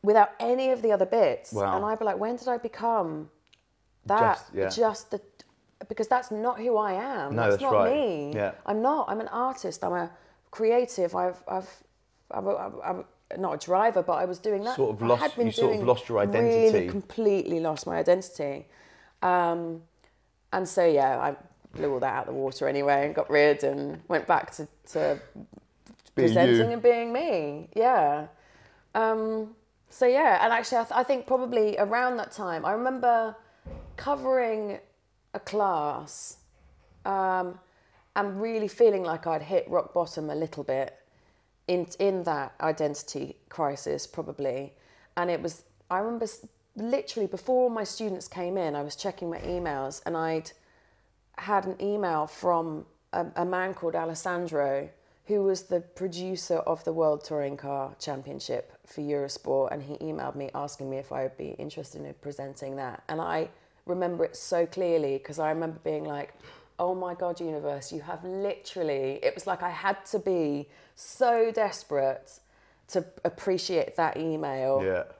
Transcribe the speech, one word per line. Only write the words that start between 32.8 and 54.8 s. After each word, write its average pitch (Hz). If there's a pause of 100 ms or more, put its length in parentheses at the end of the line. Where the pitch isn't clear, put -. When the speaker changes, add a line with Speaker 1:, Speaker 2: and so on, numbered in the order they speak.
Speaker 1:
covering 247 (560)
a -
class, 151 (720)
um, 185 (580)
and 202
really 220
feeling 208
like 165
I'd 160
hit 175
rock 165
bottom 165
a 147
little 156
bit 135 (720)
in, 180 (120)
in 190
that 147
identity 147 (120)
crisis, 143
probably. 139 (420)
And 175
it 165
was, 165 (280)
I 180
remember 226
s-, - (300)
literally 226
before 254
my 226
students 202
came 180
in, 156
I 143
was 147
checking 180
my 165
emails, 151
and 170
I'd 160 (880)
had 196
an 185
email 190
from 165 (300)
a, 170 (120)
a 175
man 185
called 165
Alessandro, 160 (360)